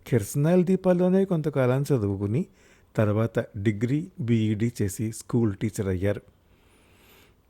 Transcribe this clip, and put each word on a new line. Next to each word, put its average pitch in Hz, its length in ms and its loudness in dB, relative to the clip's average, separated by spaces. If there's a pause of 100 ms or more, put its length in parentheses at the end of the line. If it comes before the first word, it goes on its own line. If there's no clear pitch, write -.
కిరసనాయిల్ 147 580 2
దీపాల్లోనే 185 600 2
కొంతకాలం 143 580 0
చదువుకుని, 104 640 0 (500)
తర్వాత 110 420 0
డిగ్రీ, 113 720 -2 (120)
బీఈడీ 113 520 0 (100)
చేసి 110 300 -4
స్కూల్ 117 420 -2
టీచర్ 107 320 -4
అయ్యారు. 95 360 -2 (1300)